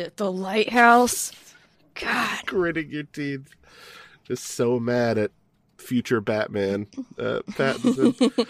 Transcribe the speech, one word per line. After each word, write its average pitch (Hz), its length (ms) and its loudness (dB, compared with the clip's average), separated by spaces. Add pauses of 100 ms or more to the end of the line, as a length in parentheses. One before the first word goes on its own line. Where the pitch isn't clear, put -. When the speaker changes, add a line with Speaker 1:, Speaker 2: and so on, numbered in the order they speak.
Speaker 1:
like, - 120 -14
"The 196 160 -2
Lighthouse?" 233 1000 4 (640)
God. - 500 -4
Speaker 2:
Gritting 165 440 -2
your 147 120 -8
teeth. 139 500 -10 (720)
Just - 200 -8
so 120 360 0
mad 117 380 0
at 104 140 0 (460)
future 120 440 -2
Batman, 104 640 -2 (320)
uh, 113 320 -2
Pattinson. 240 1000 2